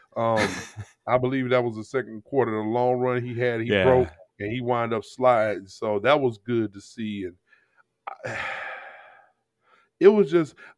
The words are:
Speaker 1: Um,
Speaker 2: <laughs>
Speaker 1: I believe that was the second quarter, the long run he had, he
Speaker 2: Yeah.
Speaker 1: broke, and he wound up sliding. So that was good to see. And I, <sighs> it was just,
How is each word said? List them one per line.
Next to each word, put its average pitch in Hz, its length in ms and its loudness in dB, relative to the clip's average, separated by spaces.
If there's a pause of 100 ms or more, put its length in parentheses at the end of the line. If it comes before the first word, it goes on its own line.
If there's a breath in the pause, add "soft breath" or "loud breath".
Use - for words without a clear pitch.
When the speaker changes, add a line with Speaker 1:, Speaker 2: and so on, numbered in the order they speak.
(180 soft breath)
Speaker 1:
Um, 113 300 2
Speaker 2:
<laughs> - 600 -14
Speaker 1:
I 123 120 2
believe 127 320 -2
that 123 120 4
was 113 120 -4
the 107 80 -10
second 110 400 -8
quarter, 120 280 0
the 107 60 -2
long 123 400 0
run 123 260 -2
he 120 120 -8
had, 117 260 -2
he 117 60 -4
Speaker 2:
Yeah. 101 160 4
Speaker 1:
broke, 127 260 4 (300)
and 104 120 -6
he 127 80 -4
wound 117 320 -2
up 110 140 -4
sliding. 107 600 0
So 107 320 -4
that 135 200 4
was 120 200 -2
good 113 340 -2
to 98 80 -16
see. 104 440 -8
And 87 100 -12 (920 soft breath)
I, - 140 -8
<sighs> - 1600 -16
it 170 80 8
was 202 240 6
just, 165 240 0 (220 loud breath)